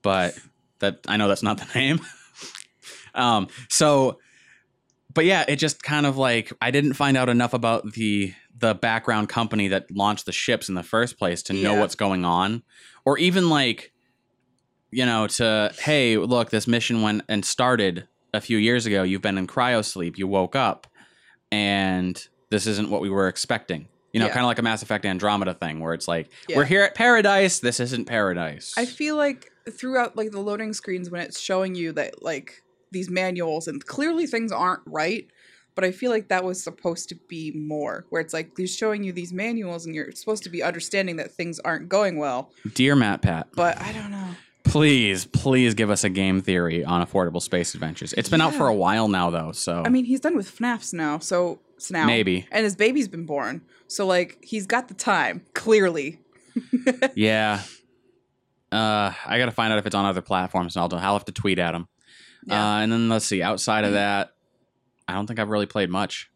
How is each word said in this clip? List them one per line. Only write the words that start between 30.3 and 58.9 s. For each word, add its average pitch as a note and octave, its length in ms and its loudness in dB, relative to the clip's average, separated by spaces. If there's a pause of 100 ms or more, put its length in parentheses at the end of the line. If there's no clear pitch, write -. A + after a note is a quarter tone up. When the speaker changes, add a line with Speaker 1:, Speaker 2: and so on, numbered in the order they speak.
Speaker 2:
the G3+ 80 -8
loading G#3 340 -6
screens F3+ 380 -8
when F3 100 -8
it's - 180 -10
showing F#3 360 -2
you E3 180 -6
that, - 300 -6
like, - 400 -8 (280)
these F#3+ 200 -6
manuals, F3 560 -2
and C#3+ 180 -10
clearly D#4+ 400 -2
things A3+ 260 -4
aren't F3+ 360 -2
right, D#3+ 400 -4 (480)
but F#3+ 80 0
I F3+ 80 0
feel B3 180 -4
like A3 200 -2
that F#3 140 0
was F#3 200 -4
supposed - 460 -6
to F3 60 -14 (120)
be D#3+ 240 -10
more, D3+ 580 -6
where E3 100 -2
it's D#3+ 140 -6
like, D#3+ 220 -8
they're F#3 100 -2
showing G#3 380 -2
you F#3 100 -6
these F3 180 -8
manuals, F#3 540 -6
and E3 80 -10
you're D#3 200 -8
supposed G#3+ 320 -6
to F#3 40 -12
be E3+ 140 -6
understanding E3+ 540 -2
that - 140 -8
things E3+ 280 -8
aren't E3 280 -4
going F#3+ 300 2
well. C3+ 340 -4 (220)
Speaker 1:
Dear C#3 220 6
Matt A2 260 4
Pat. E2 320 0
Speaker 2:
But E3+ 260 2
I - 120 -8
don't G#3 180 -10
know. G3 200 -8 (340)
Speaker 1:
Please, B2+ 600 4
please B2+ 500 4
give G#2+ 160 2
us G2 120 0
a G#2 60 2
game F#2+ 320 2
theory F2 420 0
on F2 220 2
Affordable F2 360 0
Space - 340 -2
Adventures. E2 380 -8
It's A2 160 -2
been E3 120 4
out D#3+ 120 2
Speaker 2:
Yeah. D4 40 -4
Speaker 1:
for D#3 100 2
a A#2 60 4
while G#2 340 2
now, F2+ 220 2
though, E2 220 -4
so. E2+ 340 -4
Speaker 2:
I - 40 2
mean, B3+ 160 4
he's B3+ 140 0
done D#4+ 160 -2
with G3+ 220 -4
fnaffs A#3 360 -6
now, D#3 260 -4
so, F3 400 -2 (180)
so - 160 -12
now. E3 140 2
Speaker 1:
Maybe. A#2 440 2
Speaker 2:
And G#3+ 120 0
his G3+ 120 -2
baby's A#3 320 2
been E3 200 -10
born. C#3+ 340 -6 (260)
So, - 200 -4
like, F3+ 340 0
he's G#3 240 -8
got B3 220 -2
the - 80 -18
time, D3 480 0 (100)
clearly. E3+ 640 2 (360)
<laughs> B3+ 600 0
Speaker 1:
Yeah. G#2+ 460 2 (1120)
Uh, G#2 400 2 (140)